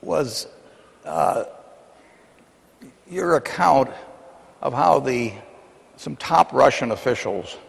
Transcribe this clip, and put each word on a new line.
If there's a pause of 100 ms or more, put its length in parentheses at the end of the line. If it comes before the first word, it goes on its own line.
was, (560)
uh, (1600)
your
account (720)
of
how
the, (640)
some
top
Russian
officials (100)